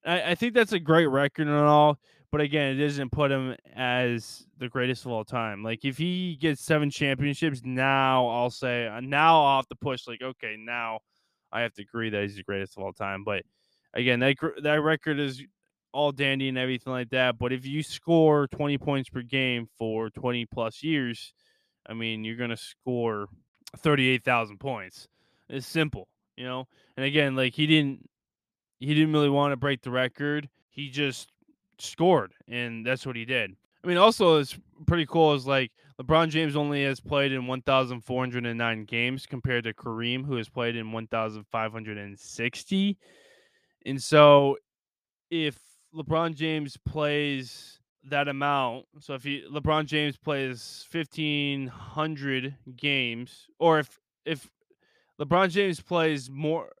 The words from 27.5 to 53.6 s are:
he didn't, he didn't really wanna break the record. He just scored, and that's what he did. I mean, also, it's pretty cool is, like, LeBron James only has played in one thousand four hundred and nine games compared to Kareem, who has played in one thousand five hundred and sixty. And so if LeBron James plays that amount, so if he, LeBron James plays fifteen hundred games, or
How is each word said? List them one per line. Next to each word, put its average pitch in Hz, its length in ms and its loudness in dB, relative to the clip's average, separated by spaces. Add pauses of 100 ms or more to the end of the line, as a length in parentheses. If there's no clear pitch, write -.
he 151 120 2
didn't, 151 440 2 (680)
he 143 140 -2
didn't 156 180 4
really 147 180 4
wanna 143 260 2
break 135 240 -2
the 127 100 -10
record. 143 600 -4 (180)
He 139 220 -12
just 135 400 -4 (480)
scored, 160 540 2 (160)
and 117 380 -8
that's 127 200 -2
what 127 100 -8
he 113 80 -8
did. 113 300 -2 (300)
I - 20 -6
mean, 175 120 2
also, 190 400 6
it's 139 200 -4 (280)
pretty 165 200 2
cool 156 280 4
is, 131 120 -4
like, 135 240 0 (300)
LeBron 160 300 2
James 151 260 0
only 147 280 -2
has 135 160 -2
played 139 320 0
in 127 140 -4
one 127 160 -6
thousand 127 400 0
four 127 200 -2
hundred 123 220 -4
and 117 140 -4
nine 113 260 -2
games 120 400 -4
compared 120 400 -4
to 113 80 -4
Kareem, 120 540 -6
who 135 100 -4
has 110 120 -6
played 117 280 -4
in 110 160 -8
one 113 140 -8
thousand 110 400 -4
five 110 260 -4
hundred 110 240 -10
and 101 220 -12
sixty. 190 800 -2 (880)
And 131 160 -6
so 143 540 8 (760)
if 160 280 -2 (360)
LeBron 160 400 -2
James 151 420 -4
plays 147 1000 -4 (260)
that 143 240 -2
amount, 139 580 -2 (140)
so 139 140 -12
if 127 80 -12
he, 143 280 -8
LeBron 151 360 0
James 147 300 0
plays 135 760 -6
fifteen 147 760 -4
hundred 139 880 -6 (220)
games, 123 680 -4 (120)
or 160 200 6